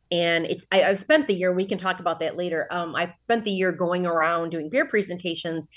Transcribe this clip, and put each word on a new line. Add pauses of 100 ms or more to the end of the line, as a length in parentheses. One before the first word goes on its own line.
(120)
And
it's,
I,
I've
spent
the
year,
we
can
talk
about
that
later.
Um,
I've (100)
spent
the
year
going
around
doing
beer
presentations,